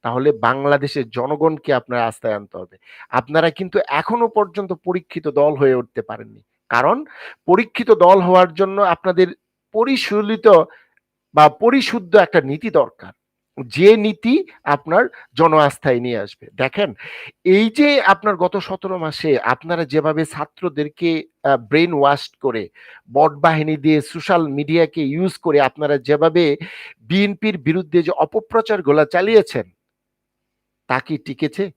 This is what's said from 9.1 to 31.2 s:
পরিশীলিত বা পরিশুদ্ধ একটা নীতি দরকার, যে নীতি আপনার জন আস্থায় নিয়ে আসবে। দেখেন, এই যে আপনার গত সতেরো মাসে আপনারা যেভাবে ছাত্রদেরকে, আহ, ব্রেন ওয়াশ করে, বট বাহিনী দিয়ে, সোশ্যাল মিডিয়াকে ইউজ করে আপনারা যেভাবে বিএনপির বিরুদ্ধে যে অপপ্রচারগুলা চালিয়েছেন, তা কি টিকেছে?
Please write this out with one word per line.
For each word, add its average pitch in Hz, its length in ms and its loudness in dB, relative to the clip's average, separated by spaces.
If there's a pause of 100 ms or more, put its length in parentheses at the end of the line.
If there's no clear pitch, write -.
পরিশীলিত 220 760 0 (880)
বা 151 100 6 (180)
পরিশুদ্ধ 233 540 0
একটা 180 240 4 (100)
নীতি 160 200 -6 (100)
দরকার, - 320 -6 (460)
যে 139 380 4
নীতি 214 380 -2 (400)
আপনার 170 300 0 (340)
জন 160 140 4 (160)
আস্থায় 131 360 -2
নিয়ে 117 200 -6
আসবে। - 220 -20 (160)
দেখেন, 185 260 -4 (560)
এই 196 220 4 (120)
যে 294 100 4 (240)
আপনার 208 240 -2
গত 180 180 -4 (140)
সতেরো 190 300 -10
মাসে 156 320 -6 (220)
আপনারা 165 400 -4
যেভাবে 156 300 -2 (120)
ছাত্রদেরকে, 151 760 -6 (340)
আহ, 139 140 2 (120)
ব্রেন 165 240 2
ওয়াশ 143 280 0 (220)
করে, 113 200 -4 (460)
বট 147 220 2 (140)
বাহিনী 156 280 0 (100)
দিয়ে, 156 140 4 (140)
সোশ্যাল 170 300 0 (160)
মিডিয়াকে 160 440 -2 (120)
ইউজ 180 200 -2 (100)
করে 151 160 2
আপনারা 143 360 -2 (120)
যেভাবে 160 360 2 (640)
বিএনপির 202 480 -2 (100)
বিরুদ্ধে 160 360 -2
যে 160 100 -2 (120)
অপপ্রচারগুলা 208 800 0 (100)
চালিয়েছেন, 185 520 2 (1200)
তা 127 120 0
কি 156 180 -8
টিকেছে? 151 460 -6 (120)